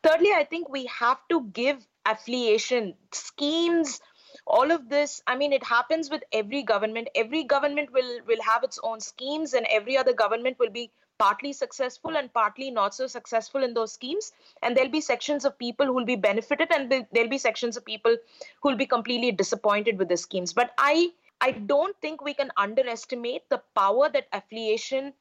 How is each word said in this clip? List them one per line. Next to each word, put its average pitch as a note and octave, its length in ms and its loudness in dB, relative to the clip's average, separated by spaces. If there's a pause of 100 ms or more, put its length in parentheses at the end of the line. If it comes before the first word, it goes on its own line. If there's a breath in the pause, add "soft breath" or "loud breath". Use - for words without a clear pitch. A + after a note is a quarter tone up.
Thirdly, E4 300 6
I D#4 100 4
think D#4+ 240 -4
we C4+ 200 -6
have B3 320 2 (100)
to D#4+ 140 2 (100)
give B3+ 340 -2 (180)
affiliation A3 880 0 (200)
schemes, E4 880 0 (440 loud breath)
all C4+ 260 4
of C4+ 180 0
this. C#4+ 360 0
I B3 120 0
mean, C#4+ 160 2
it C4 100 0
happens C#4 460 0
with D4+ 120 -4 (120)
every A3 300 -2
government. A3 520 0
Every A#3 280 0
government C#4+ 500 0
will, B3 340 0
will A3+ 140 0
have A3 220 2
its - 200 -6
own A3+ 160 -4
schemes, C#4+ 540 -6
and A3+ 160 0
every A3 260 0
other C4 160 4
government A#3 480 0
will A#3 120 2
be A#3 200 -10 (260)
partly C4+ 360 2
successful C4+ 640 -6
and C4 160 -4
partly A#3 360 -2
not G#3 240 0
so C4 140 -4
successful A#3+ 560 -4
in A#3+ 100 -2
those A3+ 200 -2
schemes. E4+ 400 -8 (280 soft breath)
And A#3+ 140 0
there'll C4 160 2
be D#4 80 0
sections C4 460 -2
of C4+ 120 0
people A#3+ 280 -2
who'll B3+ 180 0
be A#3 140 0
benefited, A3+ 560 0
and C4+ 180 0
there'll, B3+ 220 0
there'll A#3 160 2
be C4+ 80 -2
sections A#3 400 -2
of - 80 -14
people A3+ 320 2 (440 loud breath)
who'll C#4 140 2
be C4 120 -2
completely A#3+ 440 0
disappointed G#3 680 0
with F3+ 120 0
the F3 80 2
schemes. F3+ 340 -6
But A#3+ 260 0
I, D#4+ 360 2 (260 soft breath)
I B3+ 120 2
don't C#4+ 500 0
think D4+ 200 -8
we C#4+ 120 -6
can C4+ 240 -4
underestimate A#3+ 920 -2
the C4 120 -2 (140)
power G#3+ 340 4
that - 240 -2
affiliation A3+ 880 -4